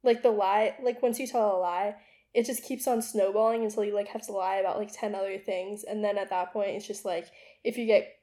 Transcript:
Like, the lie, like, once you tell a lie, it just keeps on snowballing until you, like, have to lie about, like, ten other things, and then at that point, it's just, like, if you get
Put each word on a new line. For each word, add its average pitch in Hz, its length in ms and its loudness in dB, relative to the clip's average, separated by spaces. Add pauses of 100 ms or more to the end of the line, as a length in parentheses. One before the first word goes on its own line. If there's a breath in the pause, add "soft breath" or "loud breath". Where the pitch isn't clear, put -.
Like, 233 220 4
the 233 80 8
lie, 208 500 2
like, 247 200 0
once 240 180 0
you 262 80 -4
tell 208 300 2
a - 20 2
lie, 185 360 0 (380 loud breath)
it 226 120 2
just 240 180 -6
keeps 254 240 -4
on 233 140 2
snowballing 220 640 2
until 214 180 -2
you, 208 100 -2
like, 208 160 -2
have 220 180 -10
to 214 40 -12
lie 190 260 -2
about, 190 200 0
like, 208 160 -6
ten 208 200 -4
other 196 240 -4
things, 196 460 -6
and 214 180 -6
then 202 160 0
at 190 120 -4
that 180 240 -2
point, 202 160 -2
it's - 180 -8
just, - 160 -10
like, 175 220 -4 (400 loud breath)
if 226 120 -2
you 240 80 -2
get 214 380 4